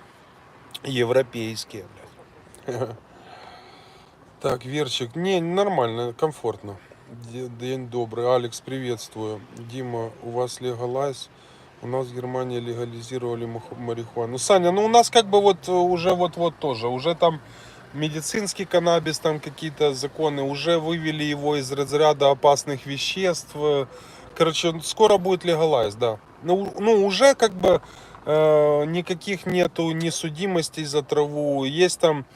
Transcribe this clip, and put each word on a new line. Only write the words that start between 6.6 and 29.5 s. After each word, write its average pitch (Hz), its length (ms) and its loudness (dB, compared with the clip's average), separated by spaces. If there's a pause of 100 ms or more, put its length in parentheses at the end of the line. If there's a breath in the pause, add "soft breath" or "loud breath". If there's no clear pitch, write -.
Де-, 120 380 -12
день 123 400 -8
добрый, 120 460 -2
Алекс, 120 280 -2
приветствую. 110 800 -8 (160)
Дима, 117 520 -8 (120)
у 120 80 -10
вас 123 320 -4
легалайз, 127 640 -4 (540 loud breath)
у 120 40 -12
нас 127 200 -4
в 120 80 -16
Германии 123 460 -4
легализировали 120 840 -6
мах-, 113 320 -10
марихуану. 120 600 -6
Саня, 180 320 4
ну 202 160 2
у - 20 2
нас 233 220 8
как 226 160 6
бы 202 160 6
вот, 190 260 4
э, 180 40 0
уже 180 420 2
вот-вот 170 440 -2
тоже, 120 300 -4
уже 127 260 -2
там 165 280 2 (500 loud breath)
медицинский 156 720 -4
каннабис, 170 540 2
там 156 200 0
какие-то 147 540 -2
законы, 139 500 -2
уже 143 360 0
вывели 156 460 -2
его 147 320 0
из 131 160 -4
разряда 143 580 4
опасных 139 560 2
веществ. 170 680 -4 (800 loud breath)
Короче, 165 480 0
скоро 208 360 4
будет 180 260 -2
легалайз, 151 500 2
да. 113 240 -2 (240)
Ну, 175 140 2
у-, 196 240 -6
ну, 208 260 6
уже 220 280 6
как 208 200 2
бы, 185 260 4 (460 loud breath)
э, 151 600 4
никаких 175 600 -6
нету 175 460 0